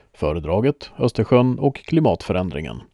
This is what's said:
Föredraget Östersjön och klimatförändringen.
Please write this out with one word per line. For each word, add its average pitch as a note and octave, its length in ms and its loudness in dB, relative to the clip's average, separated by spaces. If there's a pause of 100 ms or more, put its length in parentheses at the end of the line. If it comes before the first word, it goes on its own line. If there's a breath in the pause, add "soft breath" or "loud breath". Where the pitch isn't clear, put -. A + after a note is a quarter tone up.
(140 soft breath)
Föredraget E2+ 880 -2
Östersjön B2 600 2
och C#3+ 160 0
klimatförändringen. F2+ 1040 -2 (120)